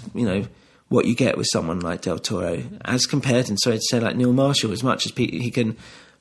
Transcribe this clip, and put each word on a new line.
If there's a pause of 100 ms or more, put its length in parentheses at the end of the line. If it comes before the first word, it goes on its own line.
(140)
you
know, (460)
what
you
get
with
someone
like
Del
Toro, (220)
as
compared,
and
sorry
to
say,
like
Neil
Marshall,
as
much
as
pe-,
he
can (440)